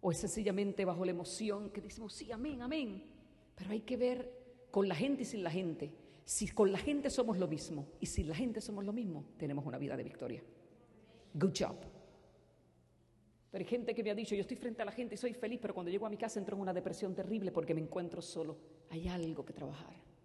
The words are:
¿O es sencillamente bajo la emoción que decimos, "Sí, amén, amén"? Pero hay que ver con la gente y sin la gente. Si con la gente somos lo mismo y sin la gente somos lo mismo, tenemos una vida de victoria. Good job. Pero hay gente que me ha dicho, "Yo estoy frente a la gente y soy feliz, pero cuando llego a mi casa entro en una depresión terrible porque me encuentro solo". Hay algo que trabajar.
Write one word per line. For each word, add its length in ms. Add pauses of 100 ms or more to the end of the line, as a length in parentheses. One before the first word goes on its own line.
¿O 80
es 80
sencillamente 680
bajo 200
la 60
emoción 580
que 120
decimos, 320
"Sí, 180
amén, 320
amén"? 480 (440)
Pero 140
hay 120
que 160
ver 340 (400)
con 160
la 80
gente 260
y 40
sin 180
la 80
gente. 420 (320)
Si 220
con 240
la 80
gente 320
somos 260
lo 100
mismo 380 (140)
y 80
sin 200
la 60
gente 280
somos 220
lo 80
mismo, 340 (120)
tenemos 260
una 140
vida 180
de 80
victoria. 400 (920)
Good 200
job. 200 (1800)
Pero 120
hay 60
gente 240
que 100
me 60
ha 60
dicho, 180
"Yo 80
estoy 160
frente 240
a 40
la 60
gente 220
y 60
soy 160
feliz, 260
pero 140
cuando 160
llego 160
a 20
mi 80
casa 220
entro 160
en 80
una 100
depresión 400
terrible 380
porque 240
me 60
encuentro 420
solo". 340 (320)
Hay 180
algo 380
que 80
trabajar. 400 (320)